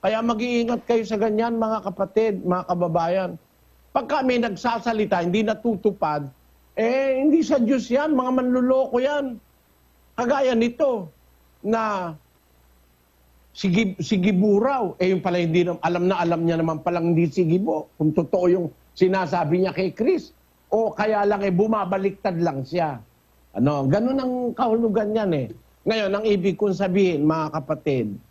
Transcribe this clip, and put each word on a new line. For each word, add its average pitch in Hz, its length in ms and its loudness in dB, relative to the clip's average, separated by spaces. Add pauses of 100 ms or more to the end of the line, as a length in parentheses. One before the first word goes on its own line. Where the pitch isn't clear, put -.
Kaya 214 160 0
mag-iingat 233 640 0
kayo 226 240 0
sa 220 80 -4
ganyan, 226 480 0
mga 220 240 -2
kapatid, 202 560 -2
mga 180 240 -2
kababayan. 175 640 0 (640)
Pag 262 160 -2
kami 254 320 2
nagsasalita, 220 800 -2
hindi 190 240 0
natutupad, 190 800 -2 (480)
eh, 262 480 0
hindi 311 240 4
sa 277 160 2
Diyos 233 240 2
yan, 285 320 2
mga 254 160 -2
manluloko 254 640 2
yan. 269 400 -2 (800)
Kagaya 254 400 2
nito, 240 480 0 (560)
na 208 500 -2 (1400)
si 196 160 -2
Gib-, 185 320 0
si 202 160 0
Gibo 196 400 2
raw, 240 400 0
eh, 190 160 2
yung 180 80 -2
pala 180 160 0
hindi 170 240 2
na, 175 160 -2
alam 175 320 0
na, 185 80 0
alam 170 240 0
niya 165 160 2
naman 160 240 -2
palang 175 320 0
hindi 165 160 4
si 180 160 0
Gibo. 160 480 0
Kung 156 160 2
totoo 180 400 2
yung 180 160 2 (320)
sinasabi 180 640 2
niya 185 140 0
kay 185 180 -2
Chris, 277 400 -2 (320)
o 220 240 0
kaya 214 320 0
lang, 202 240 0
eh, 190 80 0
bumabaliktad 190 880 -2
lang 135 240 -2
siya. 156 320 -4 (560)
Ano, 139 320 0
ganun 233 320 0
ang 254 160 -4 (220)
kahulugan 220 580 0
niyan, 208 220 0
eh. 131 100 -2 (400)
Ngayon, 214 240 0
ang 202 160 -2
ibig 196 320 2
kong 202 160 0
sabihin, 185 480 2
mga 156 400 0
kapatid 123 560 -2 (120)